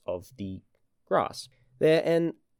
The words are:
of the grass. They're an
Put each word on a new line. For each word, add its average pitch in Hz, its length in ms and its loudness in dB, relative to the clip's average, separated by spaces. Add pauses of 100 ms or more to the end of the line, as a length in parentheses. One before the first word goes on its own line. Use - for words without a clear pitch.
of 90 320 -8
the 95 240 -10 (460)
grass. - 400 -2 (320)
They're 156 260 4
an 170 280 0 (260)